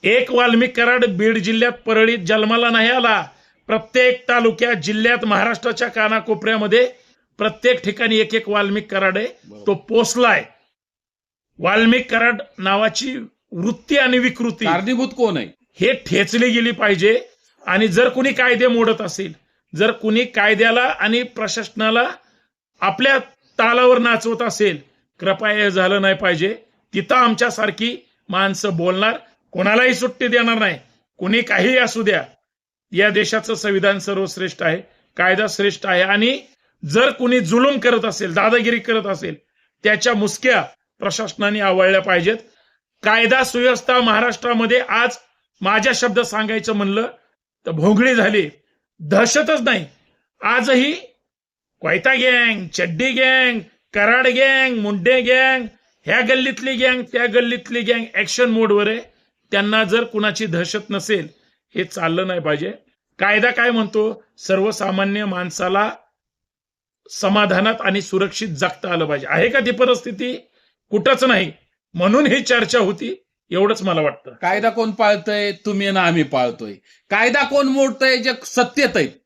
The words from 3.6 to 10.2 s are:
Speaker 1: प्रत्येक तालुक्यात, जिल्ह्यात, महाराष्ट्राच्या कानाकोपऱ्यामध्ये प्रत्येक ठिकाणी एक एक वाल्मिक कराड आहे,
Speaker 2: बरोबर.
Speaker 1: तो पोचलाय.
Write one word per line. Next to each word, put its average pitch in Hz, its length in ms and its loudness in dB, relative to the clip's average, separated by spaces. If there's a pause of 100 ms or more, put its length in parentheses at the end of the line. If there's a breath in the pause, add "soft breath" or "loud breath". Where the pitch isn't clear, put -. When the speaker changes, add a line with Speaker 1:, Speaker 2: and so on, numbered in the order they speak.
Speaker 1:
प्रत्येक 247 600 0
तालुक्यात, 240 460 2
जिल्ह्यात, 214 500 0
महाराष्ट्राच्या 202 640 -2
कानाकोपऱ्यामध्ये 220 1000 0 (480 soft breath)
प्रत्येक - 460 0
ठिकाणी 220 340 0
एक 214 180 0
एक 220 140 -4
वाल्मिक 208 420 -2
कराड 196 260 0
आहे, 214 100 -4
Speaker 2:
बरोबर. - 400 -12
Speaker 1:
तो 202 60 2
पोचलाय. 220 720 0 (1120)